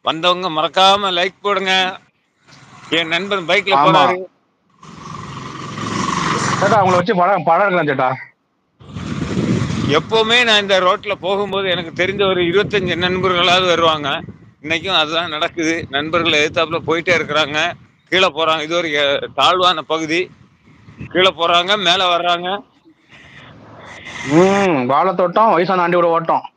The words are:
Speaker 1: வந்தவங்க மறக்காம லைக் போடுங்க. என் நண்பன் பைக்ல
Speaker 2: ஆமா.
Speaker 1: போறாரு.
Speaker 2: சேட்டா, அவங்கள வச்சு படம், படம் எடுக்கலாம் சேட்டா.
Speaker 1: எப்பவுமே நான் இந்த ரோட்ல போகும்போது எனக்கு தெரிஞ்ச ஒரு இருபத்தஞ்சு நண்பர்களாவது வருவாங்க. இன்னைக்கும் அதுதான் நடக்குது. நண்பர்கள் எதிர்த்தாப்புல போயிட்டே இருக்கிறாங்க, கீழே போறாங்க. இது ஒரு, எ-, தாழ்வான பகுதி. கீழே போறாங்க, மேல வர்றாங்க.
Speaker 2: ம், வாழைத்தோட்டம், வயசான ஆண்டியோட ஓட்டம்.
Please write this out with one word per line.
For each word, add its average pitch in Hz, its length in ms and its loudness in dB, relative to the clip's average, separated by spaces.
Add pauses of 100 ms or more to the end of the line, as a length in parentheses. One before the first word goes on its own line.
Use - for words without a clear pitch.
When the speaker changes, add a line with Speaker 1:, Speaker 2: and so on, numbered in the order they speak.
Speaker 1:
வந்தவங்க 180 480 -2
மறக்காம 190 640 2
லைக் 180 280 -2
போடுங்க. 190 580 0 (880)
என் 160 180 -2
நண்பன் 185 380 -4
பைக்ல 190 300 0
Speaker 2:
ஆமா. 143 100 4
Speaker 1:
போறாரு. 185 340 4 (2500)
Speaker 2:
சேட்டா, 202 180 4
அவங்கள 185 160 4
வச்சு 180 200 2
படம், 180 280 2
படம் 180 340 2
எடுக்கலாம் 135 380 0
சேட்டா. - 100 -16 (1600)
Speaker 1:
எப்பவுமே 220 540 2
நான் 214 180 4
இந்த 196 180 2
ரோட்ல 196 320 0
போகும்போது 196 580 -4
எனக்கு 170 360 -4
தெரிஞ்ச 196 200 -2
ஒரு 185 160 2
இருபத்தஞ்சு 180 540 0
நண்பர்களாவது 180 680 2
வருவாங்க. 160 580 0 (380)
இன்னைக்கும் 165 340 -4
அதுதான் 165 340 -2
நடக்குது. 160 600 -4
நண்பர்கள் 160 420 0
எதிர்த்தாப்புல 156 560 0
போயிட்டே 165 260 0
இருக்கிறாங்க, 151 580 -2 (380)
கீழே 185 180 2
போறாங்க. 160 340 0
இது 156 140 -4
ஒரு, 170 180 -2
எ-, 143 420 0
தாழ்வான 175 460 2
பகுதி. 160 500 -4 (760)
கீழே 185 220 4
போறாங்க, 175 480 0
மேல 180 400 2
வர்றாங்க. 175 460 -2 (1600)
Speaker 2:
ம், 170 640 2
வாழைத்தோட்டம், 180 600 2
வயசான 180 360 0
ஆண்டியோட 175 160 2
ஓட்டம். 165 540 0